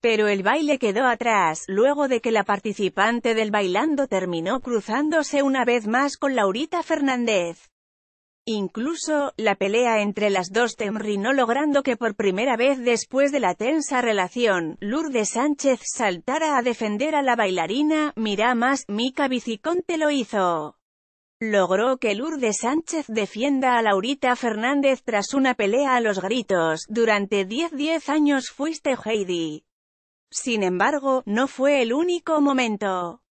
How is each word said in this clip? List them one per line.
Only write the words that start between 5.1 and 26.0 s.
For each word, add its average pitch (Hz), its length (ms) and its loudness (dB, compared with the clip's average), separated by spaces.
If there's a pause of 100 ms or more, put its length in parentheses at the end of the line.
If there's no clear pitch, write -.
una 269 220 2
vez 233 240 0
más 269 280 0
con 277 200 0
Laurita 233 480 0
Fernández. 240 880 0 (760)
Incluso, 277 920 -2
la 202 200 0
pelea 220 440 2
entre 208 300 0
las 185 220 -2
dos 226 240 0
terminó 208 560 -2
logrando 277 500 2
que 247 140 0
por 220 180 -2
primera 214 420 0
vez 262 220 2
después 247 540 0
de 285 80 0
la 180 160 0
tensa 277 440 -2
relación, 202 800 0
Lourdes 247 520 -2
Sánchez 277 520 0
saltara 262 760 -2
a 247 60 2
defender 233 540 -2
a 285 60 2
la 254 120 2
bailarina. 233 800 0
Mira 214 400 0
Más, 254 320 0
Mika 254 400 -2
Viciconte 311 720 -4
lo 302 140 2
hizo. 185 680 -2 (640)
Logró 208 580 2
que 214 160 0
Lourdes 254 440 -2
Sánchez 269 500 -2
defienda 247 680 0
a 226 40 2
Laurita 233 540 0
Fernández 254 680 0
tras 214 320 -2
una 262 200 2
pelea 247 420 2
a 240 40 4